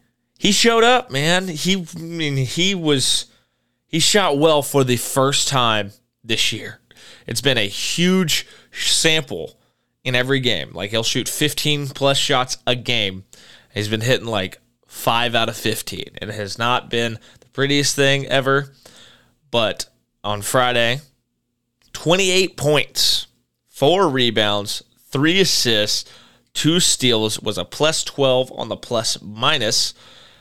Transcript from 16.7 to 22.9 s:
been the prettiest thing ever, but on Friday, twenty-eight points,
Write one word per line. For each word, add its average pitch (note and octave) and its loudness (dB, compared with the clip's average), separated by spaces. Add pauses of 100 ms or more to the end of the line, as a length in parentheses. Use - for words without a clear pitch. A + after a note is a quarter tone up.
been A#2 -2 (220)
the - -20
prettiest C#3 0
thing C#3 2
ever, C3+ 0 (800)
but A2 -2 (360)
on G#2 -6
Friday, B2 2 (920)
twenty-eight F#3 2
points, - 0 (420)